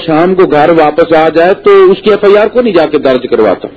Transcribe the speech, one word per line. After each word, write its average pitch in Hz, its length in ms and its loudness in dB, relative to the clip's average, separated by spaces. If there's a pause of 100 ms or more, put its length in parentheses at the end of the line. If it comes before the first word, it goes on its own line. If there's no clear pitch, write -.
شام 170 280 0
کو 185 120 2
گھر 147 240 2
واپس 160 460 0
آ 160 120 2
جائے 165 260 0
تو 202 160 0
اس 190 340 4
کی - 60 -2
ایف 202 140 -2
آئی 202 140 2
آر 214 80 0
کو 233 140 -4
نہیں 220 140 -2
جا 165 100 0
کے 147 140 -2
درج 127 320 -2
کرواتا، 110 460 -2